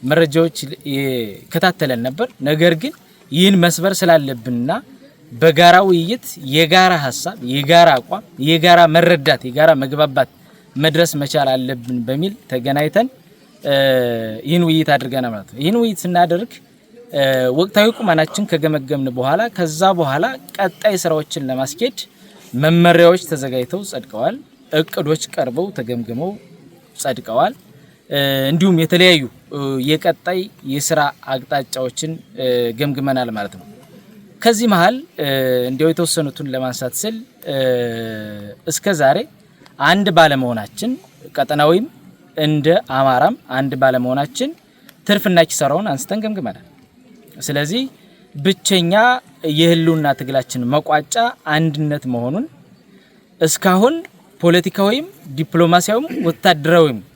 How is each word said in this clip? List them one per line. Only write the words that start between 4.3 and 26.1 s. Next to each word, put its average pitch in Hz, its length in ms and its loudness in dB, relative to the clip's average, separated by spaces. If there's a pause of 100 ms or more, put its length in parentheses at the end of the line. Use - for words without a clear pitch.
በጋራ 165 480 6
ውይይት 190 440 0 (240)
የጋራ 170 500 4
ሀሳብ፣ 143 380 -6 (120)
የጋራ 151 460 6
አቋም፣ 160 300 -4 (180)
የጋራ 165 460 4
መረዳት፣ 160 560 2
የጋራ 139 300 4
መግባባት 135 560 -2 (460)
መድረስ 160 380 0
መቻል 143 340 -2
አለብን 127 540 -4
በሚል 147 320 -4 (120)
ተገናኝተን፣ 147 600 -2 (540)
እ፣ 143 120 -2 (680)
ይህን 170 220 2
ውይይት 160 260 2
አድርገናል 131 420 -2
ማለት 101 160 -12
ነው። 110 100 -20
ይህን 175 200 0
ውይይት 226 220 -2
ስናደርግ፣ 175 520 0 (600)
እ፣ 143 100 0 (300)
ወቅታዊ 196 400 2
ቁመናችን 170 540 0
ከገመገምን 147 680 -2
በኋላ 135 380 -2
ከዛ 160 300 -6 (140)
በኋላ 156 300 -2 (300)
ቀጣይ 196 440 -2
ስራዎችን 156 480 -4
ለማስኬድ 135 500 -4 (560)
መመሪያዎች 170 720 6
ተዘጋጅተው 131 600 -6
ጸድቀዋል። 127 500 -6 (380)
እቅዶች 156 580 -2
ቀርበው 143 420 -4
ተገምግመው 120 580 -8 (680)